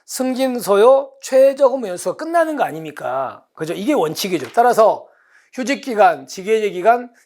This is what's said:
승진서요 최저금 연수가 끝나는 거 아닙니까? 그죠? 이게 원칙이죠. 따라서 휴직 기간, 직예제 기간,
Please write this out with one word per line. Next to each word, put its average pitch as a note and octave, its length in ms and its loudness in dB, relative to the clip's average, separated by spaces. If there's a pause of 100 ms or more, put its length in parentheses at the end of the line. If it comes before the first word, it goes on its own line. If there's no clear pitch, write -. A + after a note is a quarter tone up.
승진서요 B3+ 1160 2
최저금 C4 680 2
연수가 F3+ 300 -6
끝나는 D#4+ 380 -2
거 B3+ 80 -2
아닙니까? C#3 920 -8
그죠? D#3+ 180 -6
이게 G#3 200 -2
원칙이죠. D#3+ 600 -4
따라서 A3 540 2 (460)
휴직 B3 280 -6
기간, F#3 460 2
직예제 G#3+ 420 -4
기간, A3+ 420 0 (140)